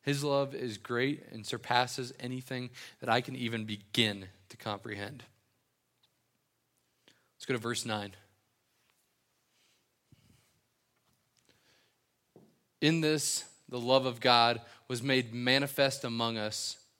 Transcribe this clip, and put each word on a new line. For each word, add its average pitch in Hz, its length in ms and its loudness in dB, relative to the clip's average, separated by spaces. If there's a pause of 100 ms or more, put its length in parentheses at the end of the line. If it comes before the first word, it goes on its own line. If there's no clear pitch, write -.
His 143 160 0
love 139 320 0
is 123 240 -6
great 127 540 -2
and 110 120 -12
surpasses 123 760 0
anything 127 500 -6 (300)
that 120 80 -4
I 117 120 6
can 131 140 -8
even 117 300 -4
begin 104 640 0 (240)
to - 60 -18
comprehend. 104 680 -8 (2000)
Let's - 80 -18
go 131 100 -2
to 120 40 -2
verse 117 260 -4
nine. 104 280 -4 (4000)
"In 160 200 4
this, 156 460 0 (220)
the 123 120 -6
love 131 260 4
of 120 140 -4
God 120 400 6 (260)
was 120 160 -4
made 127 320 2
manifest 135 680 2
among 117 340 -2
us." - 380 -4 (240)